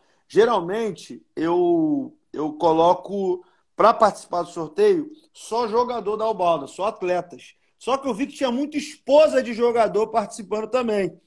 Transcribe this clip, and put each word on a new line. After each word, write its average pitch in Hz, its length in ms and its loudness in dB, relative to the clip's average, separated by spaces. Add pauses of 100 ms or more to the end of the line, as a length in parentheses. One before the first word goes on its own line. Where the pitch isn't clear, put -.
(280)
Geralmente, 202 960 -2 (160)
eu, 160 760 0 (200)
eu 151 200 -4
coloco 180 880 0 (360)
pra 208 160 6
participar 196 480 0
do - 80 -10
sorteio 175 580 0 (260)
só 233 360 -6
jogador 226 480 -2
da 220 120 -2
Ubalda, 175 380 0
só 185 200 -6
atletas. 175 680 -6 (260)
Só 254 180 -2
que 277 120 -6
eu 233 40 -2
vi 247 140 -4
que - 80 -18
tinha 262 160 -2
muita 294 260 -4
esposa 277 640 2
de 233 120 -6
jogador 220 540 0
participando 214 600 -4
também. 214 460 -2 (140)